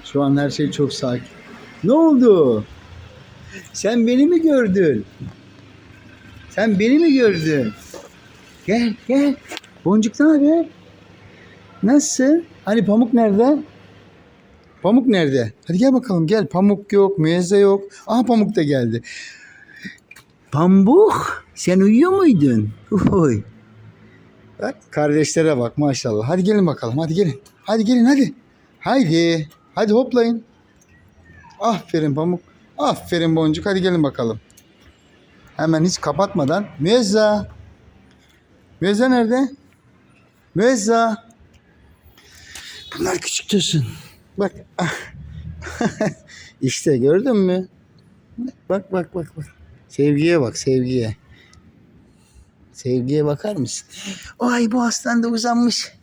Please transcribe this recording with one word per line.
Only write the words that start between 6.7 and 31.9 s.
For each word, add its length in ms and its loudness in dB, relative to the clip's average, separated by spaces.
beni 200 2
mi 140 4
gördün? 600 2
Gel, 280 0
gel. 280 2
Boncuk, 340 0
ne 60 4
haber? 400 4
Nasılsın? 640 2
Hani 200 0
Pamuk 280 2
nerede? 460 2
Pamuk 260 2
nerede? 460 0
Hadi 100 -2
gel 160 2
bakalım, 340 0
gel. 200 0
Pamuk 460 0
yok, 260 2
Müezze 380 0
yok. 260 4
Aha, 180 0
Pamuk 300 0
da 80 0
geldi. 380 -2
Pamuk, 960 2
sen 240 0
uyuyor 320 4
muydun? 580 2
Oy. 320 0
Bak, 140 -6
kardeşlere 680 0
bak 200 -4
maşallah. 520 -2
Hadi 140 0
gelin 240 2
bakalım, 300 -4
hadi 160 -4
gelin. 280 -2
Hadi 220 -2
gelin, 200 2
hadi. 280 2
Haydi, 680 0
hadi 180 0
hoplayın. 500 0
Aferin 560 -2